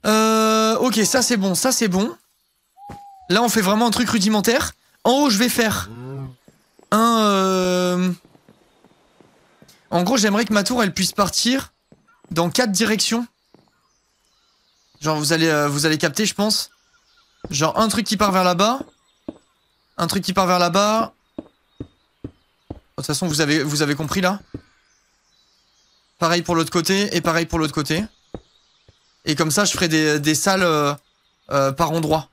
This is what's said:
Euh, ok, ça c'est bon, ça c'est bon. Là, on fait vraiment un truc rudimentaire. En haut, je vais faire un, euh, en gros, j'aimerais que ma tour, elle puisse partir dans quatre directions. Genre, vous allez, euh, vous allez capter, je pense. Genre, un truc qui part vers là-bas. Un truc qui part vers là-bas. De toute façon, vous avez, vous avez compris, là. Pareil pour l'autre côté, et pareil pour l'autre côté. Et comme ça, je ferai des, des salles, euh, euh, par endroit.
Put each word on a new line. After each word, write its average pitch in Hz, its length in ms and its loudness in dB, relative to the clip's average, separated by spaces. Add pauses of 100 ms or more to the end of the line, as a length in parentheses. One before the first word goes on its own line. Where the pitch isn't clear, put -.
Euh, 220 680 2
ok, 220 280 0
ça 254 160 2
c'est 233 160 0
bon, 190 180 0
ça 254 180 0
c'est 220 160 0
bon. 190 280 -2 (1120)
Là, 202 140 2
on 240 60 2
fait 220 120 0
vraiment 214 260 2
un 233 40 2
truc 226 180 -2
rudimentaire. 214 640 0 (320)
En 233 80 4
haut, 285 180 4
je 196 80 0
vais 240 100 2
faire 185 400 -2 (1000)
un, 226 300 2
euh, 185 920 0 (1800)
en 175 120 0
gros, 226 140 0
j'aimerais 208 280 2
que 214 80 -4
ma 202 120 2
tour, 240 180 -2
elle 190 120 -2
puisse - 180 -2
partir 240 600 -2 (580)
dans 165 200 0
quatre 240 220 0
directions. 220 540 0 (1700)
Genre, 156 160 0
vous 151 160 -2
allez, 160 160 2
euh, 147 200 2
vous 147 180 -2
allez 156 120 2
capter, 170 280 -2
je - 80 -4
pense. - 360 -2 (800)
Genre, 156 280 0
un 220 100 4
truc 202 180 -2
qui 214 100 -2
part 196 160 2
vers 185 120 4
là-bas. 202 360 2 (1160)
Un 170 120 -2
truc 190 160 -4
qui 185 80 -4
part 190 140 2
vers 180 120 2
là-bas. 202 540 2 (680)
De - 60 -14 (1120)
toute 143 100 -12
façon, 156 220 -4
vous 151 120 -2
avez, 151 220 2
vous 147 200 -2
avez 147 120 0
compris, 156 260 -4
là. 185 200 0 (1800)
Pareil 170 240 0
pour 170 120 -2
l'autre 165 160 0
côté, 190 460 0
et 165 60 0
pareil 165 240 0
pour 165 120 -4
l'autre 156 140 -2
côté. 156 320 -2 (1200)
Et 151 100 -2
comme 156 160 0
ça, 202 140 2
je - 80 0
ferai 175 160 -2
des, 156 320 2
des 151 140 0
salles, 190 280 0
euh, 147 300 2 (580)
euh, 139 220 0
par 156 200 -2
endroit. 156 400 -2